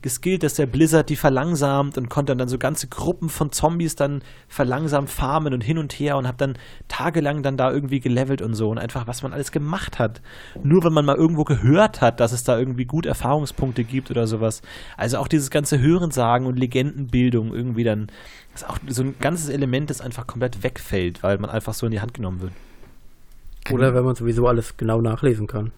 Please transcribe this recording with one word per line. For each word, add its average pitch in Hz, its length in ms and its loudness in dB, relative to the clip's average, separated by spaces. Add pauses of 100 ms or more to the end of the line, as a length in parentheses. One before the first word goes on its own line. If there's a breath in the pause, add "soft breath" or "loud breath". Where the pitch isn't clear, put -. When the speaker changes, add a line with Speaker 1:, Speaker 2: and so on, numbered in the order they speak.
Speaker 1:
geskillt, 175 400 -2
dass 147 120 0
der 147 120 2
Blizzard 156 420 4
die 147 80 0
verlangsamt 139 800 2
und 120 100 -4
konnte 139 260 0
dann 127 140 -2
so 127 80 -2
ganze 131 320 -2
Gruppen 165 400 -4
von - 240 -2
Zombies 170 420 0
dann 143 280 -2 (260 loud breath)
verlangsamt 143 640 0
farmen 147 420 0
und 123 100 -2
hin 151 140 0
und 156 160 -4
her 143 240 -2
und 127 100 0
hab 123 120 -4
dann 135 160 0 (340 loud breath)
tagelang 151 540 0
dann 135 160 0
da 131 120 4
irgendwie 135 300 0
gelevelt 127 400 0
und 110 140 -2
so 107 140 0
und 113 100 -2
einfach, 113 280 -6
was 117 160 -8
man 131 120 -8
alles 139 180 -6
gemacht 156 460 -4
hat. 113 240 0 (400 loud breath)
Nur 165 220 6
wenn 160 100 4
man 147 100 6
mal 143 120 4
irgendwo 156 280 4
gehört 147 560 4
hat, 120 200 4
dass 117 120 4
es 120 120 -4
da 123 140 4
irgendwie 127 280 -2
gut 160 180 -2
Erfahrungspunkte 135 800 -2
gibt 131 260 -4
oder 117 160 2
sowas. 110 360 -2 (340 loud breath)
Also 117 220 -2
auch 135 100 -2
dieses 143 220 2
ganze 147 280 2
Hörensagen 131 680 4
und 127 120 -2
Legendenbildung 123 960 0
irgendwie 117 300 -2
dann, 107 220 0 (480 loud breath)
das - 80 -14
ist - 80 -8
auch - 80 -8 (100)
so 127 140 -2
ein 135 180 -2
ganzes 151 300 -2
Element, 139 400 0
das 127 100 -6
einfach 123 260 -10
komplett 120 360 -4
wegfällt, 95 600 -2
weil 98 140 2
man 107 140 -4
einfach 110 240 -4
so - 100 -4
in 113 80 0
die 101 80 -2
Hand 110 140 -6
genommen 92 260 -6
wird. 90 120 -8 (1200 soft breath)
Speaker 2:
Oder 127 220 2
wenn 127 100 2
man 127 100 2
sowieso 117 320 2
alles 117 300 0
genau 113 240 0
nachlesen 113 460 0
kann. 107 320 -6